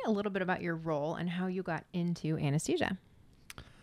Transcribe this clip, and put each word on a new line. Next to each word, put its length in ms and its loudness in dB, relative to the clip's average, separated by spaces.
a 20 2
little 220 2
bit 100 0
about 220 0
your 120 0
role 380 0
and 160 -2
how 160 -2
you 160 -2
got 220 -2
into 460 0
anesthesia. 580 2